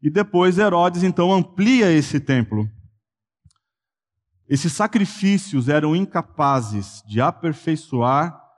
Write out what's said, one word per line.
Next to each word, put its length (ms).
e 60
depois 480
Herodes, 460
então, 300
amplia 580
esse 280
templo. 500
Esses 240
sacrifícios 960
eram 280
incapazes 1120
de 120
aperfeiçoar 1200